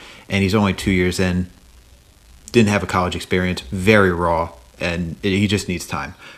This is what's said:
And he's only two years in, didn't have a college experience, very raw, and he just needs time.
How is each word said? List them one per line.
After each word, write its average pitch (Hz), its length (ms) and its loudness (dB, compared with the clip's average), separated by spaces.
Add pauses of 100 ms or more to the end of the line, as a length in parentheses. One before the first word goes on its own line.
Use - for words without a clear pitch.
(280)
And 98 140 -2
he's 95 140 2
only 101 180 4
two - 160 -4
years 90 300 0
in, 90 320 0 (1000)
didn't 110 180 4
have 104 120 2
a 95 60 -6
college 90 280 -2
experience, 92 460 -2
very 98 500 4
raw, 85 420 -2 (260)
and 85 420 -4
he 101 240 0
just 98 220 -2
needs 87 180 -6
time. 73 300 -8 (220)